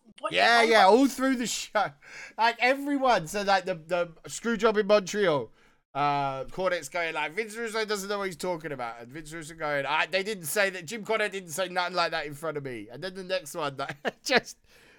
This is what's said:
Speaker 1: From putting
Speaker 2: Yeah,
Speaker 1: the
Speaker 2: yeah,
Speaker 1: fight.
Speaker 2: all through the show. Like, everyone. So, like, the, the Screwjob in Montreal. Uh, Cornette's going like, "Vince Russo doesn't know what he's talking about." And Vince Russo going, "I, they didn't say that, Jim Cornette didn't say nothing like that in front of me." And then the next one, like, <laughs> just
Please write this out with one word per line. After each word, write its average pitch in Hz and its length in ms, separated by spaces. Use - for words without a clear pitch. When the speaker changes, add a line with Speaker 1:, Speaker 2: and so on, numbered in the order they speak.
Speaker 1:
From - 120
putting 214 240
Speaker 2:
Yeah, 226 260
Speaker 1:
the 226 80
Speaker 2:
yeah, 214 140
Speaker 1:
fight. 185 40
Speaker 2:
all 262 180
through 262 280
the 240 120
show. - 440
Like, 226 220
everyone. 262 680
So, 202 160
like, 190 220
the, 185 100
the 170 320
Screwjob 220 520
in 202 80
Montreal. 190 640
Uh, 139 520
Cornette's 175 440
going 165 260
like, 156 180
"Vince 214 240
Russo 220 260
doesn't 202 260
know 208 100
what 196 80
he's 180 100
talking 165 340
about." 120 300
And 120 100
Vince 156 220
Russo 165 220
going, 147 320
"I, 156 180
they 180 160
didn't 190 240
say 196 240
that, 180 160
Jim 208 180
Cornette 208 280
didn't 185 180
say 180 180
nothing 180 280
like 170 160
that 156 160
in 147 80
front 151 220
of 143 60
me." 117 280
And 135 120
then 185 120
the 190 80
next 180 320
one, 147 200
like, 143 220
<laughs> - 260
just - 340